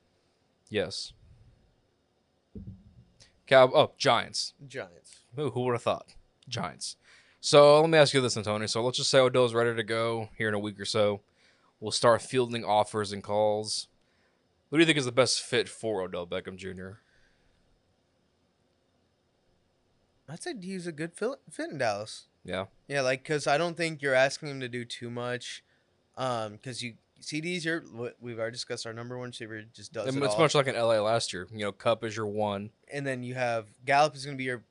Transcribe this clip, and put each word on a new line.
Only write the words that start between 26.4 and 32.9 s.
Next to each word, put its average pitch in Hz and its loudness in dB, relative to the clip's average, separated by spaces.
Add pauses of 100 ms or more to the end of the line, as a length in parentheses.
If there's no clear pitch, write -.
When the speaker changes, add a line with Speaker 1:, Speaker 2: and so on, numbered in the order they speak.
Speaker 2:
'cause 113 -12
you, 117 -10 (240)
C 151 -8
D's 175 -6
your, 165 -2
what 117 -10
we've 120 -10
already 113 -4
discussed, 120 -10
our 113 -10
number 120 -10
one 123 -10
receiver 110 -12 (100)
just - -20
does 110 -6
Speaker 1:
And 131 -2
Speaker 2:
it - 0
Speaker 1:
it's 104 0
Speaker 2:
all. - 0
Speaker 1:
much 147 4
like 139 2
an 120 -2
L 113 2
A 107 4
last 113 0
year. 90 -10
You 110 -12
know, 101 -2
Kupp 113 -2
is 110 -6
your 110 -4
one. 104 -4 (220)